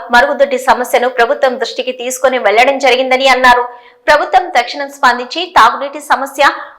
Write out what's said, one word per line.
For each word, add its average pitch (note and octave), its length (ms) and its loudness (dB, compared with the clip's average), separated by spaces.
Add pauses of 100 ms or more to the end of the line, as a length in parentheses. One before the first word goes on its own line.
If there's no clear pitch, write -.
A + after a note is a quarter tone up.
(100)
మరుగుదొడ్డి C4 480 2
సమస్యను B3 500 0
ప్రభుత్వం B3+ 520 0
దృష్టికి B3+ 320 -8
తీసుకొని B3+ 460 -2
వెళ్లడం A#3+ 400 2
జరిగిందని C4 500 0
అన్నారు. B3+ 400 4 (380)
ప్రభుత్వం F4 520 0
తక్షణం C#4 300 -4
స్పందించి B3+ 680 -4
తాగునీటి C4+ 440 2
సమస్య, C#4 500 0 (280)